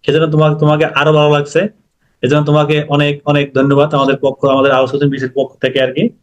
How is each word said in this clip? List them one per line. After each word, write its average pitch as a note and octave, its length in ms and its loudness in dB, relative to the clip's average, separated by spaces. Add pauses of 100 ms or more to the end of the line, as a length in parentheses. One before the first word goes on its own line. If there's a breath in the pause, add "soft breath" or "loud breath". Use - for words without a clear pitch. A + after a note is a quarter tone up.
সেজন্য D#3 280 0
তোমাকে, D3+ 300 2
তোমাকে D3+ 220 2 (140)
আরো D3 180 2
ভালো D3+ 180 2
লাগছে, D3 260 -2 (600)
এজন্য D3 260 0
তোমাকে D3 260 2 (200)
অনেক, D3 180 0 (180)
অনেক C#3+ 140 0 (120)
ধন্যবাদ C#3 400 2
আমাদের C3+ 280 0
পক্ষ, C3 160 -2 (140)
আমাদের C3+ 220 2
আউটসোর্সিং C#3 380 0
বিশেষ B2+ 220 -6
পক্ষ C3 140 -4 (120)
থেকে C3 220 -4
আর C3 100 -4
কি। E3+ 80 -2 (200)